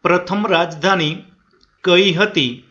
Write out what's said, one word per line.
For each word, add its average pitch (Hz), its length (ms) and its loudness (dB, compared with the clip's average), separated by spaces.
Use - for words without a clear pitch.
પ્રથમ 180 440 -2
રાજધાની 170 760 -2
કઈ 185 300 4
હતી? 170 380 0